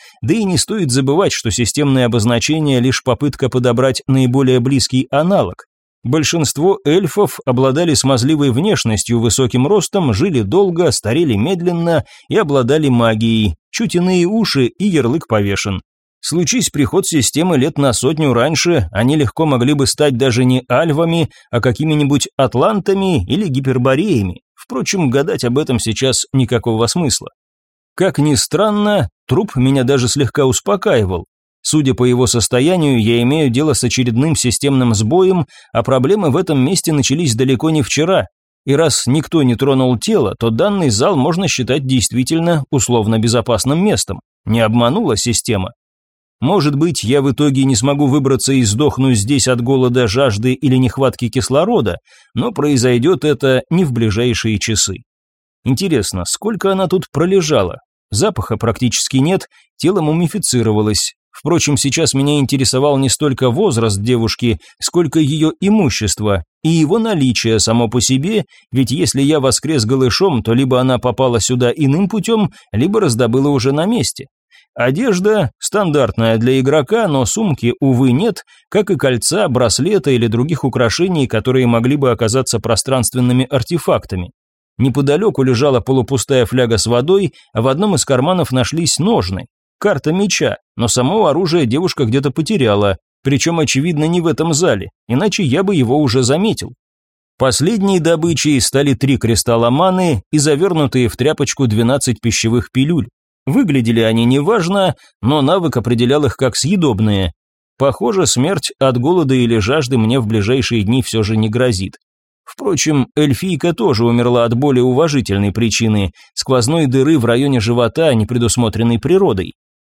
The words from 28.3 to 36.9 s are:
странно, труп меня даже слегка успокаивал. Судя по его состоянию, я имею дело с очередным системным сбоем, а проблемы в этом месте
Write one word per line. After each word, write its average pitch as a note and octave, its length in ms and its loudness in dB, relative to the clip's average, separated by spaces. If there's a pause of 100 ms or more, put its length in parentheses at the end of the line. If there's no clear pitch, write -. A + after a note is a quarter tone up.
странно, G#3 720 0 (180)
труп G3 300 -2
меня C3 260 2
даже B2 240 2
слегка C#3 400 0
успокаивал. B2+ 800 0 (340)
Судя C#3 340 0
по B2 100 0
его B2 240 2
состоянию, C3+ 720 2
я A#2 200 2
имею C#3+ 280 2
дело C#3 220 0
с - 100 -2
очередным B2+ 540 0
системным B2+ 580 0
сбоем, E3 520 2 (260)
а A2+ 100 0
проблемы C#3+ 480 0
в B2 60 2
этом D#3 280 0
месте E3 280 0